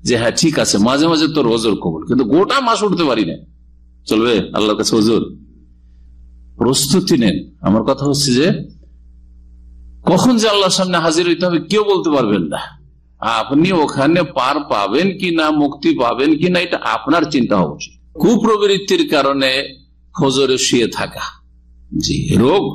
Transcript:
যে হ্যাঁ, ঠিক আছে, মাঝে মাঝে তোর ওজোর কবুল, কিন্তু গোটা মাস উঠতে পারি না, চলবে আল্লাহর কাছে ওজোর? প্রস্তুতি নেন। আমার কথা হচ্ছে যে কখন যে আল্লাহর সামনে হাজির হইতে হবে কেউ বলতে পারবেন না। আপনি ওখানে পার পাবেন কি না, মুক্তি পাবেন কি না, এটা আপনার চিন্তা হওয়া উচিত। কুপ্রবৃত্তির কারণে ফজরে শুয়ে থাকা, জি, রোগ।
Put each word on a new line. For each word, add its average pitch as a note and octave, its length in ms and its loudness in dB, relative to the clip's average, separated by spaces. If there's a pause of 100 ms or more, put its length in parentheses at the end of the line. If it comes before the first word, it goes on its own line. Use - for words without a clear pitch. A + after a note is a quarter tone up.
যে A#2+ 140 0
হ্যাঁ, A#2 200 0
ঠিক D#3+ 220 0
আছে, A2 180 0
মাঝে C3 300 2
মাঝে D#3+ 200 2
তোর D3 200 0
ওজোর A2 280 0
কবুল, E2 300 -6
কিন্তু B2+ 200 0
গোটা F3+ 340 2
মাস A#3 240 0
উঠতে F#3 200 0
পারি A2+ 220 0
না, E2 100 -8 (720)
চলবে A#2 280 2 (200)
আল্লাহর G#2 240 0
কাছে G#2+ 180 -2
ওজোর? G#2+ 280 2 (1300)
প্রস্তুতি C#3 600 0
নেন। G2 200 0 (240)
আমার G#2+ 220 0
কথা C#3 220 -2
হচ্ছে C#3 260 -2
যে C3 160 2 (1600)
কখন F#3 320 2
যে A3 120 2
আল্লাহর G3 300 0
সামনে F#3 180 -2
হাজির E3 300 0
হইতে F3 180 0
হবে E3+ 140 0
কেউ D#3 240 0
বলতে F#3 260 0
পারবেন A2 320 0
না। D2+ 200 -6 (600)
আপনি A#2 500 0
ওখানে D#3 520 2
পার C3+ 320 -2 (140)
পাবেন A#2 380 0 (100)
কি F3+ 140 -4
না, D#3+ 200 0
মুক্তি D3 380 0 (100)
পাবেন B2 380 0
কি E3+ 120 0
না, F3+ 100 0
এটা F3 180 -4
আপনার B2 540 0
চিন্তা A2+ 260 0
হওয়া D#2 160 0
উচিত। - 200 -16 (200)
কুপ্রবৃত্তির G3+ 960 2
কারণে C#3 420 2 (640)
ফজরে C3+ 420 2
শুয়ে A#2+ 300 0
থাকা, - 360 -8 (680)
জি, - 260 -4 (180)
রোগ। C3+ 280 2 (100)